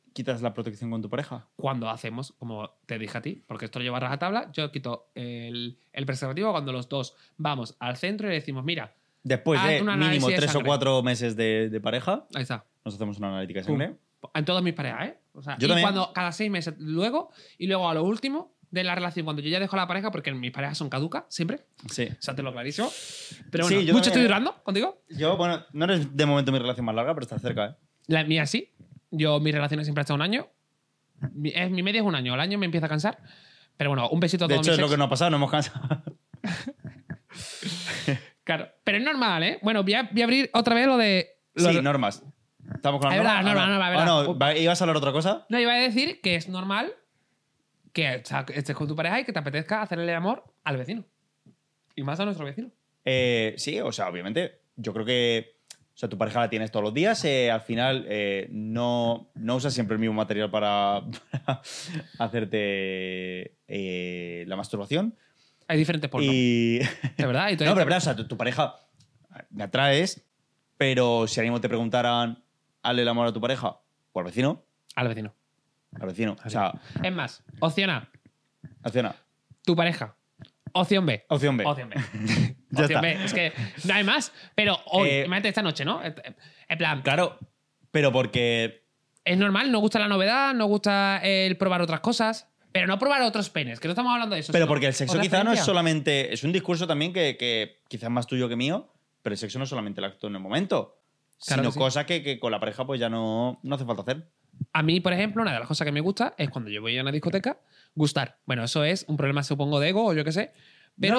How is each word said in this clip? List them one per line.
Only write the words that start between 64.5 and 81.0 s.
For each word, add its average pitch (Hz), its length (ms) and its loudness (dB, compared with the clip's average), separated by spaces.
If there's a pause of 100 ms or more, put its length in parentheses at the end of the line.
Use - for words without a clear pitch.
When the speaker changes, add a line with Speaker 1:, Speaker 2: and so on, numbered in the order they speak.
Speaker 1:
masturbación. 110 600 -4 (520)
Speaker 2:
Hay 160 100 2
diferentes 151 320 0
pornos. 139 220 2
Speaker 1:
Y 120 460 4 (380)
Speaker 2:
¿De 147 100 0
verdad? 139 220 2
Y 196 80 0
Speaker 1:
<laughs> - 0 -
No, - 80 0
Speaker 2:
entonces 170 100 4
Speaker 1:
pero, 175 120 6
pero, 165 100 4
o 180 40 0
sea, 143 140 0
tu, 110 140 -6
tu 120 80 -6
pareja 127 400 -2 (720)
me 104 140 -8
atraes, 139 600 2 (520)
pero 123 500 4
si 110 140 -2
ahora 113 100 2
mismo 120 100 0
te 120 80 0
preguntaran, 120 760 0 (380)
"Hazle 123 200 2
el 117 60 2
amor 117 180 2
a 117 60 2
tu 107 80 -6
pareja", 120 400 -2 (320)
¿o - 80 -4
al 87 60 -4
vecino? 127 380 0 (300)
Speaker 2:
Al 123 140 0
vecino. 107 260 -6 (640)
Speaker 1:
Al 95 80 -8
vecino. 98 340 -2
Speaker 2:
Al - 60 -18
Speaker 1:
O 110 40 -8
sea 104 220 0
Speaker 2:
vecino. - 320 -8
Es 185 100 0
más, 151 280 -8 (180)
opción 175 300 0
A. 123 180 -4 (760)
Speaker 1:
Opción 117 220 0
A. - 100 -6 (480)
Speaker 2:
Tu 180 100 4
pareja. 165 400 0 (580)
Opción 185 340 4